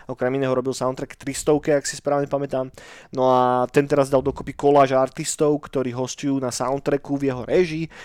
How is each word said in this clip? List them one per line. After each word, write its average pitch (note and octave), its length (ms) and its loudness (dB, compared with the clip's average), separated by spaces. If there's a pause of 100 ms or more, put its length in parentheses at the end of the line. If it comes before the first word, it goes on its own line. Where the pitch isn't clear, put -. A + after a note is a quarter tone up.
Okrem B2+ 320 -2
iného C3 160 0
robil B2+ 200 0
soundtrack C3 440 -6
Tristovke, D3 580 0
ak C#3 80 0
si - 160 -8
správne C#3+ 280 -2
pamätám. C#3 440 -4 (400)
No B2+ 200 2
a B2+ 400 4
ten C#3+ 160 2
teraz C#3 240 2
dal C3+ 80 4
dokopy C3+ 360 -4
koláž C#3+ 400 4
artistov, D3 680 0
ktorí B2+ 320 -6
hostujú C3+ 480 -4
na B2 80 -4
soundtracku C#3 640 -2
v C#3 160 -2
jeho B2+ 160 -8
réžii. D#3+ 400 0 (180)